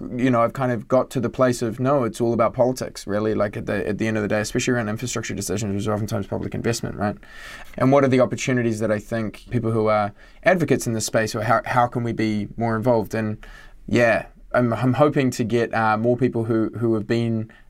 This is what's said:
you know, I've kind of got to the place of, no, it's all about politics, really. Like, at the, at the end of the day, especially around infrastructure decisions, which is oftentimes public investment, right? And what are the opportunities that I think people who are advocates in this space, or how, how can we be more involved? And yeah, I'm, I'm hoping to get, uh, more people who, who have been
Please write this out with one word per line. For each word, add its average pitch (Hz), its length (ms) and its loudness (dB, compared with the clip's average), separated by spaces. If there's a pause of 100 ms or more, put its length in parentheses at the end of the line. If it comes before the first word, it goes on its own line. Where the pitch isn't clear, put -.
(160)
you 127 140 2
know, 117 100 4
I've 117 140 2
kind 127 180 -2
of 120 160 -6
got 127 220 2
to 135 100 -2
the 117 80 -2
place 123 320 2
of, 113 200 -4
no, 131 240 2
it's - 140 -4
all 120 140 2
about 113 220 2
politics, - 520 -2
really. 107 280 0
Like, 104 240 0
at - 80 -8
the, 104 200 -2
at 104 120 -2
the 110 80 0
end 110 100 0
of 107 60 0
the 101 60 -2
day, 107 120 0
especially 127 320 -2
around 120 160 0
infrastructure 107 460 -6
decisions, 98 400 -4
which 101 80 -2
is - 60 -4
oftentimes 104 380 -2
public 98 280 -6
investment, - 420 -4
right? 101 200 -2 (600)
And 131 160 4
what 139 120 6
are 135 40 4
the 127 120 4
opportunities 117 600 0
that 110 100 0
I 104 80 0
think 110 520 -8
people 117 200 -2
who 110 180 2
are 104 260 0 (300)
advocates 160 420 2
in 117 80 -2
this 107 100 -4
space, 110 300 0
or 110 80 -2
how, 113 240 4
how 120 200 4
can 120 180 -4
we 117 100 -2
be 107 420 -2
more 113 180 0
involved? 110 400 2
And 110 300 -4 (420)
yeah, 113 420 2 (260)
I'm, 123 180 4
I'm 123 220 0
hoping 143 380 4
to 123 120 -2
get, 113 300 0
uh, 110 240 2
more 120 180 2
people 120 280 0
who, 110 340 0
who 113 160 2
have 104 120 -2
been 113 460 -2 (180)